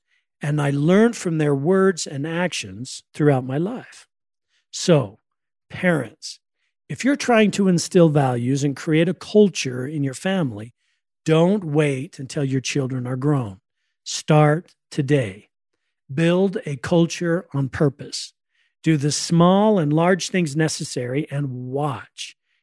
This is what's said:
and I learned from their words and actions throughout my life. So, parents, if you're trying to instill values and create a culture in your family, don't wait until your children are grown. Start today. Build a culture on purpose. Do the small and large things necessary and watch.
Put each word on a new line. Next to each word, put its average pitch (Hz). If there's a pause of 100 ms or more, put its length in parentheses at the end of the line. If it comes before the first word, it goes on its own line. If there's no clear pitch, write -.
(400)
and 151
I 143
learned 185
from 160
their 147
words 185
and 143
actions 156 (100)
throughout 143
my 131
life. 196 (640)
So, 127 (520)
parents, - (480)
if -
you're 277
trying 220
to 196
instill 175
values 131
and 139
create 165
a 185
culture 135
in 151
your 135
family, 123 (500)
don't 175
wait 143
until 143
your 131
children 127
are 127
grown. 127 (420)
Start 151 (160)
today. 127 (640)
Build 175
a 143
culture 170
on 139
purpose. - (480)
Do 160
the 143
small 190
and 147
large 170
things 170
necessary 147
and 143
watch. 127 (260)